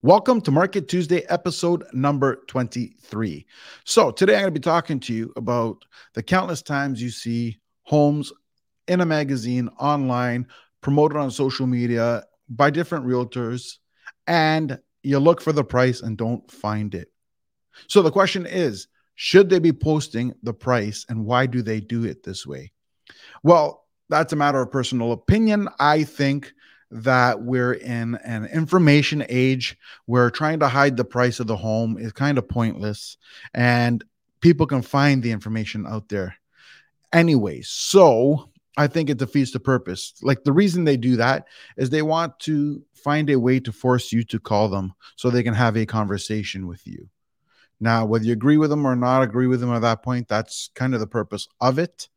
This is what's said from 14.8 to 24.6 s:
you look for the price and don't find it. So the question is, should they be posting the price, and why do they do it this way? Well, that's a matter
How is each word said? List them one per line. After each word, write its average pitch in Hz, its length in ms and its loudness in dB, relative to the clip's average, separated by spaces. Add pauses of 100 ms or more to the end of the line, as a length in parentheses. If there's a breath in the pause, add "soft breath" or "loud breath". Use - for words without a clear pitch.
you 139 160 0
look 170 200 4
for 156 140 -2
the 147 100 0
price 127 380 0
and 110 160 -6
don't 113 320 -6
find 107 460 -6
it. 85 160 -12 (760 loud breath)
So - 160 4
the 165 80 4
question 190 380 0
is, 147 400 -4 (260)
should 185 380 4
they 185 80 4
be 160 120 4
posting 131 680 -2
the 113 140 -6
price, 107 540 -2
and 113 180 -6
why 123 180 2
do 123 160 -2
they 110 180 -4
do 113 260 -4
it - 180 -8
this - 240 -12
way? 67 240 -14 (720 loud breath)
Well, 156 380 4 (280)
that's 156 240 0
a - 20 -4
matter 143 260 0